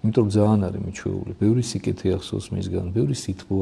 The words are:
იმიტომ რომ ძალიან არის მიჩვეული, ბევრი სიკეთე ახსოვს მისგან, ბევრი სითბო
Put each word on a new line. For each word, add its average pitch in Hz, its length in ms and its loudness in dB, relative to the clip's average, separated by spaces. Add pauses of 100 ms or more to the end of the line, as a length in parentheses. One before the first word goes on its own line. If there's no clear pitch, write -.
იმიტომ 110 200 4
რომ 104 80 2
ძალიან 104 300 6
არის 95 220 -4
მიჩვეული, 95 500 -6
ბევრი 117 300 2
სიკეთე - 480 -2
ახსოვს 101 360 -4
მისგან, 95 420 -4
ბევრი 127 280 0
სითბო - 440 -4